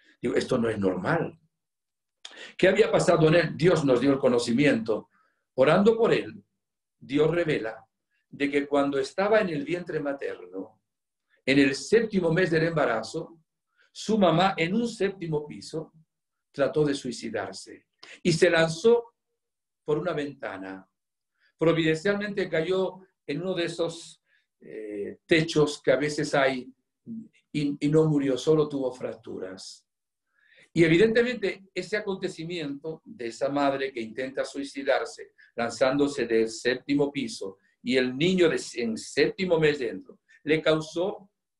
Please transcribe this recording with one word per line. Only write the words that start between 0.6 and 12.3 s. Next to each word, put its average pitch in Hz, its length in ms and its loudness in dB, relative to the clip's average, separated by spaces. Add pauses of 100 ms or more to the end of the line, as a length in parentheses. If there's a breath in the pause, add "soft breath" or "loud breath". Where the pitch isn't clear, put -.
es 104 100 -4
normal". 98 600 -2 (1160 loud breath)
¿Qué 180 120 4
había 202 220 4
pasado 160 380 4
en 160 60 6
él? 165 220 2
Dios 165 280 4
nos 123 160 4
dio 139 120 4
el 135 60 2
conocimiento. 120 920 2 (440)
Orando 190 420 6
por 214 160 4
él, 110 300 -2 (560)
Dios 147 320 2
revela 147 560 -2 (420)
de 139 220 -4
que 143 160 0
cuando 139 320 0
estaba 202 420 2
en 190 80 -2
el 143 160 -4
vientre 165 360 -6
materno, 95 800 -10 (640)
en 139 140 2
el 139 160 4
séptimo 196 580 0